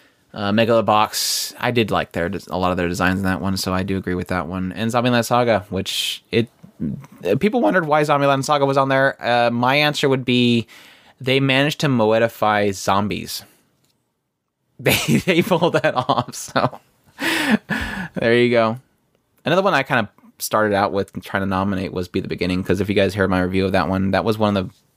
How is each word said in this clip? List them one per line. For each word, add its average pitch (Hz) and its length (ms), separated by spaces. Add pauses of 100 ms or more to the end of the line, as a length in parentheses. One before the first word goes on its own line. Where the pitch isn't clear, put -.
(340)
Uh, 101 180
Megalobox, 110 1080
I 123 140
did 113 180
like 85 220
their 87 160
des-, 92 220
a 85 80
lot 92 120
of 90 60
their 87 120
designs 92 300
in 98 60
that 92 160
one, 95 160
so 92 160
I 92 100
do 95 140
agree 92 180
with 90 140
that 90 180
one. 92 260
And 113 180
Zombieland 120 340
Saga, 120 460
which - 600
it, 113 180 (800)
uh, 101 100
people 214 240
wondered 185 260
why 151 160
Zombieland 139 420
Saga 143 220
was 139 100
on 135 120
there. 135 360
Uh, 120 260
my 123 260
answer 147 320
would 131 160
be 120 420 (540)
they 131 180
managed 139 420
to 156 80
moetify 110 840
zombies. 98 760
<laughs> - 1300
They, - 380
they 175 240
pulled 170 320
that 156 200
off, 123 400
so - 460 (360)
<laughs> - 40 (920)
there 117 200
you 120 160
go. 117 300 (640)
Another 175 180
one 190 120
I 135 100
kinda 117 260 (300)
started 107 340
out 98 160
with 98 220 (100)
trying 98 200
to 98 40
nominate 95 460
was 90 160
Be - 100
the - 80
Beginning, 90 380
'cause 92 160
if 95 80
you 101 80
guys 98 180
heard 95 160
my 92 100
review 95 240
of 92 60
that 87 180
one, 95 220
that 92 140
was 107 140
one 104 180
of 92 120
the - 60 (220)